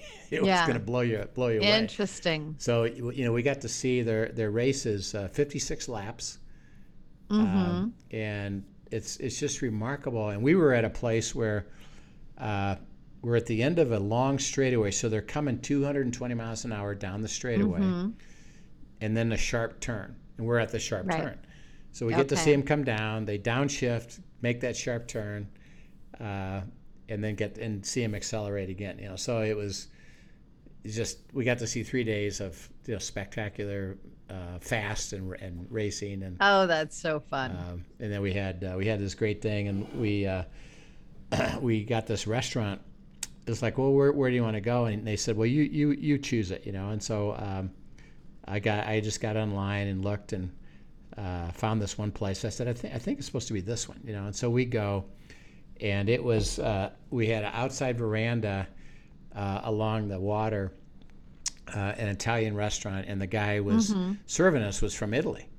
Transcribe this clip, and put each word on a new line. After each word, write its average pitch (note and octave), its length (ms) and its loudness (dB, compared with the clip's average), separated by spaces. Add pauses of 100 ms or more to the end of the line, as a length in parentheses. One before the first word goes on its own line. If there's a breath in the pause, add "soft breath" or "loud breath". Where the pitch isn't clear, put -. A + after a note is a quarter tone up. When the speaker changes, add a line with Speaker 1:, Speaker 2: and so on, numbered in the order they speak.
Speaker 1:
<laughs> - 220 -18
it F#3+ 100 0
was F#3+ 60 6
Speaker 2:
Yeah. F3+ 180 6
Speaker 1:
gonna A#2+ 140 2
blow A#2+ 220 0
you, A2 340 0
blow B2+ 140 2
you A2 100 4
away. G#3 180 6
Speaker 2:
Interesting. E3+ 800 -2
Speaker 1:
So, A#2 280 4
you A#2+ 400 -2
know, A#2 80 4
we A#2+ 100 2
got C#3 180 2
to A#2 80 -6
see B2+ 320 2
their, A2 280 2
their A2+ 200 0
races, A#2 640 0
uh, G2+ 140 -4
fifty-six - 640 -2
laps. A2 500 -8 (880 soft breath)
Speaker 2:
Mm-hmm. G#3 280 4
Speaker 1:
Um, F3+ 360 2 (180)
and G2+ 520 -4 (260)
it's, - 280 -6
it's C3 220 -4
just C#3+ 220 -2
remarkable. A#2 680 -2
And G2+ 120 -2
we D3 140 6
were D3+ 180 8
at A#2 120 6
a B2 40 2
place A2+ 460 0
where, G#2+ 320 0 (680 loud breath)
uh, G2 400 0 (440)
we're A#2+ 140 2
at A2+ 120 4
the A2+ 140 2
end E3 180 4
of C3 120 6
a G#2+ 80 4
long B2 400 2
straightaway. B2 520 2
So A2+ 180 0
they're G#2+ 120 2
coming C#3 380 0
two C#3 240 2
hundred C#3+ 220 2
and A#2+ 80 0
twenty B2 220 -4
miles A2+ 300 -4
an A#2+ 60 -4
hour G2+ 240 -2
down G2 260 -4
the A2 60 -2
straightaway, B2+ 540 2
Speaker 2:
Mm-hmm. F#3 280 2 (920 soft breath)
Speaker 1:
and A2 160 2
then A2+ 140 2
a G#2+ 60 2
sharp - 420 0
turn. A2 360 -6 (220)
And A2+ 80 -4
we're A#2 140 4
at A2+ 100 2
the A2 100 -2
sharp F#2+ 280 -2
Speaker 2:
Right. D#3+ 140 2
Speaker 1:
turn. C#3+ 180 -6 (520 loud breath)
So - 140 -4
we A#2 80 2
get C#3 160 4
to C#3+ 80 2
see D3+ 140 8
Speaker 2:
Okay. - 20 10
Speaker 1:
'em C#3 100 6
come D3 200 4
down. A2 420 0
They G#2 140 0
downshift, A#2+ 800 0 (240)
make A#2+ 180 2
that A#2+ 140 0
sharp A#2+ 320 -2
turn, G#2 400 -6 (720 soft breath)
uh, G2 420 -4 (480)
and G#2+ 140 -2
then G#2+ 120 0
get G#2 220 -2
and G#2+ 260 -4
see B2 200 -2
'em G#2+ 100 -2
accelerate G2+ 560 -4
again. F#2+ 300 -8
You G2+ 100 -10
know, F#2 60 -10
so A2+ 260 0
it G#2+ 160 2
was, G2+ 300 -6 (960 soft breath)
it's G#2+ 120 -8
just, A2+ 220 -4 (160)
we C3 100 -2
got A#2+ 140 2
to A#2 100 -2
see A#2 140 -2
three B2 220 0
days G#2 360 0
of, F#2 300 -8 (160)
you B2 80 -4
know, F#2 60 -4
spectacular, G2+ 1000 -6 (320)
uh, F2+ 300 -10
fast G#2 540 -4
and, F#2+ 280 -6
and F2 300 -10
racing, G2+ 500 -2
and F#2 180 -6
Speaker 2:
Oh, G3 280 8
that's D#3 280 2
so D#3 240 0
fun. C3+ 320 -2
Speaker 1:
um, F2 340 -6 (140)
and G#2+ 140 -4
then G2+ 80 0
we G2 120 2
had, F#2+ 300 -2
uh, F#2 140 -4
we G2 80 0
had G#2+ 140 2
this G2 160 -2
great G#2+ 260 0
thing, G#2 280 0
and G2 300 -2
we, G#2 280 2
uh, F#2 160 0 (880 loud breath)
<clears throat> - 300 0
we A2+ 220 2
got A2+ 220 0
this G#2 220 -2
restaurant. G#2+ 520 0 (680)
It's A2+ 140 -2
like, A#2 160 0
"Well, C3+ 160 4
where, C#3 180 8
where C#3 180 4
do B2 60 4
you A#2+ 80 4
wanna A2 180 2
go?" A#2+ 240 4
And G#2+ 220 0
they G#2+ 80 2
said, G#2+ 220 0
"Well, A2+ 100 4
you, D3 160 6
you, D3 280 4
you C#3 260 2
choose A2 340 0
it," - 140 -6
you G2+ 80 -6
know. G2 160 -4
And G#2+ 120 -2
so, G#2 360 0
um, F#2+ 340 -4 (720 soft breath)
I G2+ 140 -2
got, G#2 280 2
I A2 120 2
just G#2+ 220 -2
got A2 160 0
online G2+ 500 0
and F#2+ 160 0
looked G2+ 300 -4
and, F#2 180 -4 (640 soft breath)
uh, F2+ 340 -4
found A2 300 0
this - 160 -4
one G#2 140 -2
place. G2 320 -2
I A2+ 60 -2
said, A#2+ 180 -4
"I A#2+ 60 0
think, - 200 -8
I - 60 -4
think C#4 200 -2
it's - 60 -8
supposed - 220 -4
to A#2 60 -4
be G2 80 0
this A2 260 -4
one," - 180 -16
you A2+ 80 -8
know. G2+ 120 -4
And G2+ 100 -6
so B2 140 0
we B2 160 4
go, G2+ 400 0 (720 loud breath)
and G2+ 300 2
it A#2+ 120 4
was, A2 380 2
uh, G2+ 320 0 (180)
we A#2 180 2
had A2 180 2
an G2+ 80 -4
outside B2+ 440 0
veranda, A2 720 0 (640 soft breath)
uh, G2 300 -2
along A2 460 0
the F#2+ 100 -4
water, G#2 540 0 (1000)
uh, G2+ 240 0
an A2 120 -2
Italian A2 460 2
restaurant, G#2 520 -2
and G2 140 -2
the F#2+ 60 0
guy G#2 320 2
was G3 320 4
Speaker 2:
Mm-hmm. F#3 220 2 (120)
Speaker 1:
serving D#3 380 4
us G2+ 180 0
was G#2+ 120 4
from G#2+ 200 -2
Italy. D3 340 0 (100)